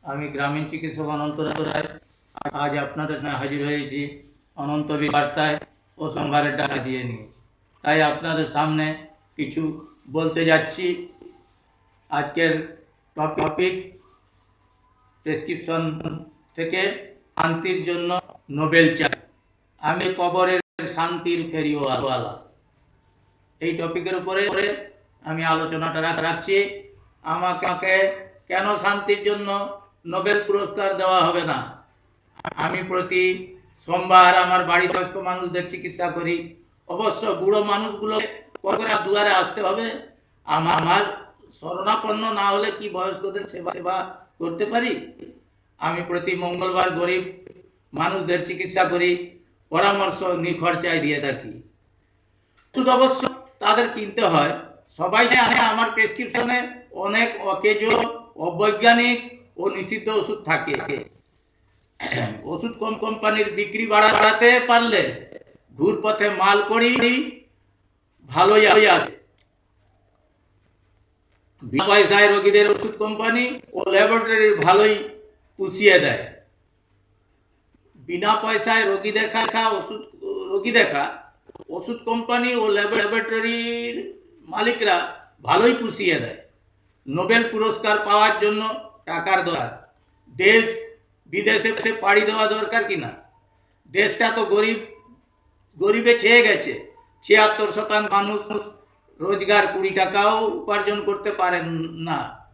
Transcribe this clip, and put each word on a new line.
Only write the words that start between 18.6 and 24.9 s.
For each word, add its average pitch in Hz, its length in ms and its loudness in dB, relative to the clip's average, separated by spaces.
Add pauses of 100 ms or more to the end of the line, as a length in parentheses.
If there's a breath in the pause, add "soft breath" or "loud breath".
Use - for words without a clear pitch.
চাই। 147 120 0 (680)
আমি 180 400 -2
কবরের 180 720 0
শান্তির 170 640 -4
ফেরিওয়ালা। 135 960 -4 (1120)
এই 165 180 -4
টপিকের 170 380 -4
উপরে 196 720 -2 (340)